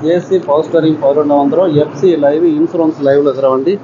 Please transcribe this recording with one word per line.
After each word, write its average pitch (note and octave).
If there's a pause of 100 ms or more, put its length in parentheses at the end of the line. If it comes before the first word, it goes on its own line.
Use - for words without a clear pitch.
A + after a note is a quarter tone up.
(140)
ஏசி, F3+ (100)
பவர் D#3
ஸ்டீரிங், D#3
பவர் C#3+
விண்டோ D3
வந்துரும், D#3+ (100)
எஃப்சி F3 (160)
லைவ், D#3 (120)
இன்சூரன்ஸ் D#3+
லைவ்ல C#3+
இருக்கிற C3+
வண்டி. C#3+